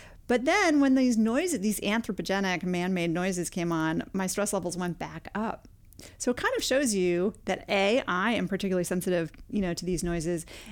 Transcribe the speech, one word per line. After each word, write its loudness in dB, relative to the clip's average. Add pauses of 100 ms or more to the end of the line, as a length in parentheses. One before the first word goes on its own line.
(280)
But 2
then 4
when 6
these 4
noises, 2
these 0
anthropogenic 0
man-made 0
noises -2
came -2
on, 0
my -2
stress -2
levels -2
went -4
back -10
up. -6 (480)
So 0
it -4
kind 0
of -2
shows 2
you 2 (100)
that -4
A, 2
I 0
am 0
particularly -2
sensitive, 0 (160)
you -2
know, -2
to -6
these -2
noises, -2 (260)